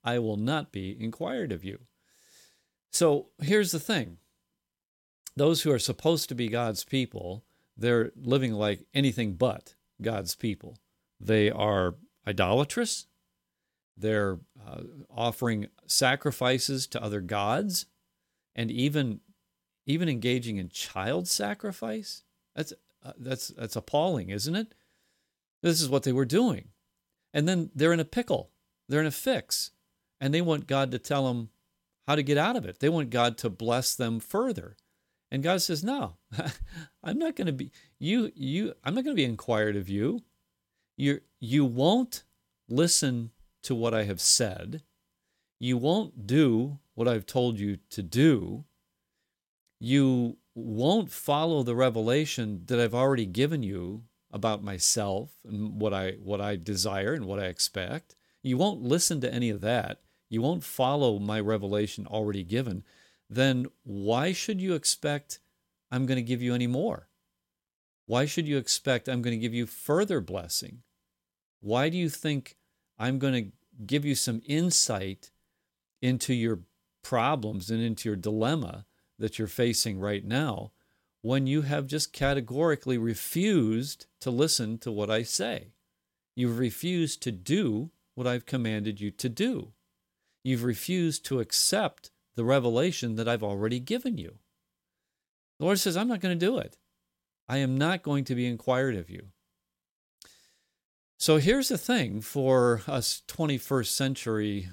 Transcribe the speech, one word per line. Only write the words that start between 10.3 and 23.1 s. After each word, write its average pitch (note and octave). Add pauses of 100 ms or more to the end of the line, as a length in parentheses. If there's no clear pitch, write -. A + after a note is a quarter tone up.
people. - (420)
They G#2+
are G2+ (320)
idolatrous. A2 (880)
They're, G#2 (220)
uh, - (260)
offering A2+ (180)
sacrifices C3
to A#2
other G#2
gods, G#2+ (680)
and A#2
even, B2+ (640)
even E3
engaging A#2+
in F2+
child C#3
sacrifice. G#3 (340)
That's, - (300)
uh, B2+